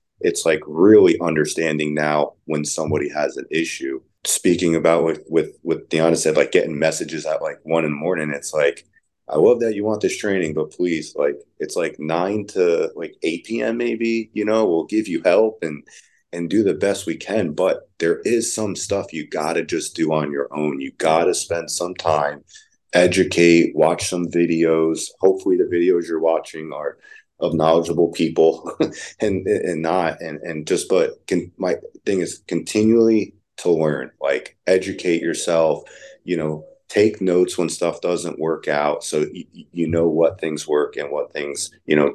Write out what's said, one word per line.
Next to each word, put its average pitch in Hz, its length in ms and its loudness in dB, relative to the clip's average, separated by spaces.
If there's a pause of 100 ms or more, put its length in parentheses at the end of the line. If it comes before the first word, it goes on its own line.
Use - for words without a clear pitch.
(220)
it's, 90 240 -2
like, 82 200 2
really 90 540 6
understanding 78 760 -2
now 76 400 0 (120)
when 76 180 -2
somebody 76 460 -4
has 71 280 -4
an 65 140 -10
issue. 67 500 -4 (240)
Speaking 85 500 2
about 82 280 4
with, 80 240 -2
with, 78 340 0
with 78 280 -4
Deanna 80 280 2
said, 78 200 0
like, 76 140 2
getting 85 280 0
messages 80 460 -2
at, 78 160 -4
like, 76 220 -8
one 82 200 0
in 76 80 -2
the 73 60 -6
morning, 78 340 -2
it's 71 220 -8
like, 73 320 0 (420)
I 71 100 -2
love 113 240 6
that 113 120 0
you 101 100 -4
want 107 180 -2
this - 160 -2
training, 95 360 -2
but 76 180 -4
please, 85 440 -4
like, 73 200 0 (240)
it's, 76 160 -8
like, 82 240 -4
nine 90 500 -2
to, 85 460 0
like, 82 280 -12
eight 85 220 -4
P 117 160 -4
M 117 160 -2
maybe, 113 560 -2
you 104 120 -4
know, 110 220 2
we'll 82 180 0
give 107 220 -2
you 85 160 -4
help 107 400 2
and, 76 200 -8 (480)
and 87 180 -6
do 104 140 2
the 90 120 2
best 98 320 -2
we 82 80 -4
can. 92 380 -4
But 90 440 -2
there 85 220 0
is 113 340 -2
some 104 220 -4
stuff 101 380 -6
you - 140 -8
gotta 82 360 -2
just 78 320 -6
do 78 180 0
on 73 180 0
your 71 240 -4
own. 76 240 -2
You 67 200 -10
gotta 82 340 2
spend 85 380 -6
some 90 240 -6
time, 73 480 -2 (500)
educate, 87 840 4
watch 80 340 2
some 87 180 -2
videos. 82 800 0 (140)
Hopefully 95 360 4
the 90 60 2
videos 87 440 2
you're 82 120 -4
watching 80 520 -2
are 71 260 -8 (420)
of 82 140 -2
knowledgeable 82 580 2
people 80 600 0 (260)
<laughs> - 220 -18
and, 98 280 -2
and 90 340 0
not, 82 400 -2
and, 80 200 -10
and 80 260 -8
just, 87 200 -2
but - 400 0
can, 87 300 -2
my 92 180 -2 (300)
thing 98 160 0
is - 260 -8
continually 110 840 2 (240)
to 90 140 0
learn, 78 400 0 (100)
like, 69 340 -4 (120)
educate 92 540 0
yourself, 82 640 0 (400)
you 87 140 -2
know, 78 280 -4 (220)
take 104 320 2
notes 90 380 2
when 85 100 0
stuff 82 320 -4
doesn't 85 400 -4
work 80 280 -4
out. 73 360 0
So 78 180 -2 (120)
y-, 87 200 -14
y-, 85 180 -20
you 85 160 -2
know 82 200 2
what 80 320 2
things 78 280 -6
work 73 300 0
and 71 140 -8
what 73 220 -6
things, 73 380 -8 (140)
you 78 100 2
know, 73 200 4